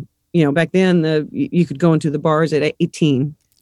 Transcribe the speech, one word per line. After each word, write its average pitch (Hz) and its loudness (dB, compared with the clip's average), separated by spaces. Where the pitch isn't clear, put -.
you 165 2
know, 143 2
back 160 0
then, 180 2
the, 156 -2
y-, 135 -4
you 170 2
could 135 -10
go 170 4
into 160 0
the 147 -4
bars 156 0
at 151 -2
eighteen. 143 -2